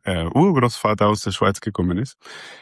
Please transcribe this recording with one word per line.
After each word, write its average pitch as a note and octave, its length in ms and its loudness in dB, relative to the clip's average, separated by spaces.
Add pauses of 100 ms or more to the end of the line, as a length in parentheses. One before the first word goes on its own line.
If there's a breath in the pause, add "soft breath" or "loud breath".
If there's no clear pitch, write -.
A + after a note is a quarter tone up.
äh, F2 220 -2
Urgroßvater B2 800 2
aus G#2 140 0
der G#2 100 -4
Schweiz G2 280 0
gekommen F2+ 380 -2
ist. C3 180 -6 (460 loud breath)